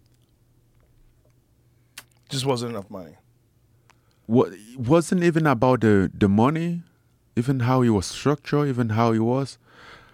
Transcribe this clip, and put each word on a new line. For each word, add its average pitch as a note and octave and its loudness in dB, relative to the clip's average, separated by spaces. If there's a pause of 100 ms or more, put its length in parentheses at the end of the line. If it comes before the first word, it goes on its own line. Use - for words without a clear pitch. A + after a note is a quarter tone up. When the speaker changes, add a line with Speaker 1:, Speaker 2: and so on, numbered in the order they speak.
(2250)
Speaker 1:
Just C3 -6
wasn't B2 -4
enough G2 -12
money. F2+ -18 (1080)
Speaker 2:
Wa-, A2+ 2
it G#2+ -20
wasn't E3 0
even E3 2
about B2+ 2
the, G#2 4
the G#2 2
money, D#3+ 0 (540)
even B2+ -2
how B2+ 2
it A#2+ 4
was G2+ 0
structured, D3 -2
even A#2+ -2
how A2+ 2
it A2 0
was. B2 -4 (560)